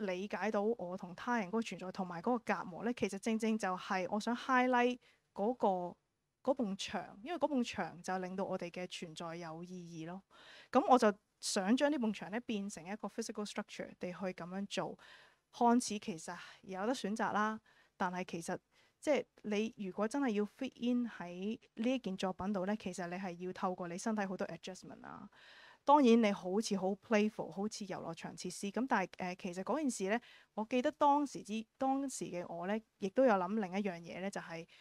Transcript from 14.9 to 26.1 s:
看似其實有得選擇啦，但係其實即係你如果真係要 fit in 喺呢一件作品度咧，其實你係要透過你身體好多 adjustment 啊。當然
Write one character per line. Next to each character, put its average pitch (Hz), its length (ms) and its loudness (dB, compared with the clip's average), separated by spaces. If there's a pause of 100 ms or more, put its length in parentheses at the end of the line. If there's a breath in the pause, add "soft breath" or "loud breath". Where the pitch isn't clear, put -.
看 240 300 6
似 208 180 -4
其 185 200 -8
實 175 180 -10 (240 loud breath)
有 190 260 -6
得 262 80 2
選 208 220 -4
擇 208 160 0
啦， 214 260 0 (380 soft breath)
但 185 160 0
係 180 120 -4
其 170 180 -8
實 185 140 -4 (440 soft breath)
即 311 100 0
係 262 140 4 (180)
你 214 360 -2
如 190 140 -6
果 202 140 0
真 285 160 -2
係 269 80 2
要 208 140 2
fit 247 320 -8
in 240 320 0
喺 180 500 -6 (160)
呢 226 160 0
一 262 80 2
件 190 180 -6
作 190 160 -2
品 185 200 -4
度 185 120 0
咧， 208 120 0
其 196 160 -6
實 180 160 -6
你 175 80 -6
係 190 160 -6 (120)
要 185 80 -4
透 185 220 -2
過 180 140 -6
你 170 100 -6
身 220 160 -2
體 208 100 0
好 190 120 -4
多 202 100 -4
adjustment - 580 -12
啊。 175 240 -14 (560 loud breath)
當 294 160 10
然 233 220 10